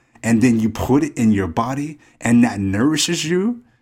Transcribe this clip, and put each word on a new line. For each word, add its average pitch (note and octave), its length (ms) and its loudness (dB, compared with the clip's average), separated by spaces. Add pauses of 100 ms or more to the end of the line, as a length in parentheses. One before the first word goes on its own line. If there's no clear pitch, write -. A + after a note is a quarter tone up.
(220)
and A2+ 200 2
then A#2 180 4
you A2 100 0
put C3 320 0
it D3+ 160 -6
in A2 140 4
your F#2+ 160 0
body, C3+ 500 -6 (220)
and A#2+ 240 4
that G2+ 160 -2
nourishes D3+ 640 -2
you. F#3+ 400 -2 (180)